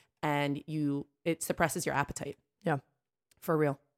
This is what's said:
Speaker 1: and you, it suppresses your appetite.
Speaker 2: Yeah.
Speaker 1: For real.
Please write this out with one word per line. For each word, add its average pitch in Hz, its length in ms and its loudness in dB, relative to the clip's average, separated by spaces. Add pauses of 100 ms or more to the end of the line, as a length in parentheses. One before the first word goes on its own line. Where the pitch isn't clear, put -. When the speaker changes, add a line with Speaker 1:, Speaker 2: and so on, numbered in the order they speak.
(220)
Speaker 1:
and 143 440 0
you, 147 400 -2 (180)
it 165 180 -2
suppresses 165 440 0
your 143 80 0
appetite. - 420 -2 (260)
Speaker 2:
Yeah. 151 160 0 (640)
Speaker 1:
For 165 160 0
real. 147 220 4 (200)